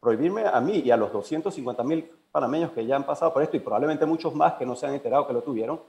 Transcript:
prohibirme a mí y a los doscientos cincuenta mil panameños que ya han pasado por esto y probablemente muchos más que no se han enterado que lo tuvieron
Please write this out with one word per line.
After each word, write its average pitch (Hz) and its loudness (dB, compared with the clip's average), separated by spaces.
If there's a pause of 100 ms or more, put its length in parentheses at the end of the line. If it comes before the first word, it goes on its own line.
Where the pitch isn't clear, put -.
prohibirme 160 2
a 151 4
mí 170 0
y 120 4
a 117 8
los 110 0
doscientos 156 -4
cincuenta 120 -4
mil 156 -2 (200)
panameños 147 0
que 113 -4
ya 127 0
han 139 -2
pasado 160 0
por 139 2
esto - -2
y - 0
probablemente 147 0
muchos 160 -2
más 160 4
que 127 -6
no 123 -4
se 147 -6
han 139 -2
enterado 135 0
que 135 -6
lo 120 0
tuvieron 123 -4